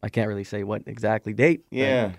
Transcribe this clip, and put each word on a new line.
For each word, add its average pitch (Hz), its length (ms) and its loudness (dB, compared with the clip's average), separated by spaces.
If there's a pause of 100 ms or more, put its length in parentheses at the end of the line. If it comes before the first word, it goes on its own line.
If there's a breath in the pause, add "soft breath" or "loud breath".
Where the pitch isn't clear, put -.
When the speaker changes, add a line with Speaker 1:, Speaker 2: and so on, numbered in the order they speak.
Speaker 1:
I 107 60 -4
can't 110 180 0
really 101 160 -4
say 104 200 -6
what 104 240 -6
exactly 110 460 -2
date, 156 360 4
but - 80 -6
Speaker 2:
Yeah. 127 420 2